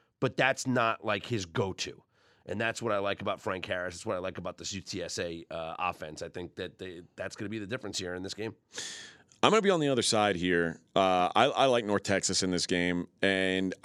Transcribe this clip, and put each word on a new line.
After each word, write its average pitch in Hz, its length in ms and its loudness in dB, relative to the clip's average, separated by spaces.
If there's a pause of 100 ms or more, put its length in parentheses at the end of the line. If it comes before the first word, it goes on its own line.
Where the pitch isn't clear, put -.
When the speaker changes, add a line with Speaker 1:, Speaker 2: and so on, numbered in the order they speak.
(200)
Speaker 1:
but 131 180 0
that's 135 300 2
not, 120 360 2
like, 104 220 -2
his 104 200 -4
go-to. 90 560 -4 (440)
And 101 140 -6
that's 113 220 -2
what 113 100 -2
I 104 60 2
like 101 240 -2
about 98 200 -4
Frank 92 240 -4
Harris. 90 300 -4
That's - 100 -14
what 104 120 -2
I - 20 -6
like 92 180 -6
about 87 200 -8
this 85 160 -10
U 98 80 -8
T 90 200 -8
S 82 180 -8
A, 85 300 -8
uh, 80 300 -8
offense. 85 420 -6
I 87 60 -8
think 85 280 -10
that 90 220 -10
they, 90 240 -12 (140)
that's 95 220 -8
gonna 104 120 -6
be 110 100 -6
the 101 80 -8
difference 104 300 -8
here 90 160 -6
in 92 80 -6
this 95 120 -8
game. 110 200 -8 (880)
Speaker 2:
I'm 240 100 8
gonna 220 100 6
be 196 80 4
on 180 100 4
the 147 100 2
other 123 120 2
side 104 340 4
here. 85 440 2 (160)
Uh, 92 380 6
I, 113 120 6
I 131 220 4
like 120 180 2
North 101 180 0
Texas 95 400 0
in 92 80 0
this 87 160 0
game, 87 400 0 (140)
and 95 520 2 (120)